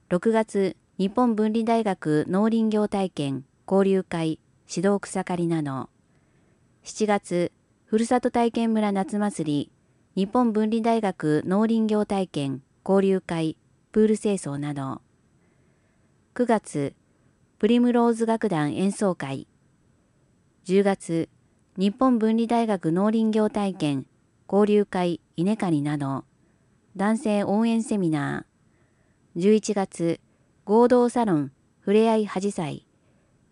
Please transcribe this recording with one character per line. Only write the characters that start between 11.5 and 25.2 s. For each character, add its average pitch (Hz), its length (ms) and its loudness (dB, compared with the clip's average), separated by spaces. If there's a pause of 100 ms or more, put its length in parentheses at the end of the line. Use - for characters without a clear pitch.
林 220 220 2
業 214 180 0
体 190 220 -2
験、 135 340 -6 (260)
交 196 180 4
流 190 140 2
会、 165 380 -6 (340)
プ 220 140 4
ー - 40 4
ル 214 100 2
清 208 160 -2
掃 139 220 -8
な 143 180 -6
ど。 135 260 -8 (1300)
九 247 100 0
月、 160 480 -2 (640)
プ - 100 2
リ 240 120 6
ム 240 120 4
ロ 233 180 4
ー 233 40 2
ズ 226 140 -2
楽 226 200 0
団 151 280 0
演 190 160 0
奏 190 240 -2
会。 135 320 -10 (1160)
十 196 180 2
月、 175 460 -2 (480)
日 196 200 0
本 254 220 2
文 220 180 2
理 233 80 0
大 233 220 0
学 180 240 -2
農 196 180 2
林 220 220 0
業 214 180 2
体 202 240 -4
験、 147 320 -4 (420)
交 202 240 2
流 208 140 4
会、 180 340 -4 (160)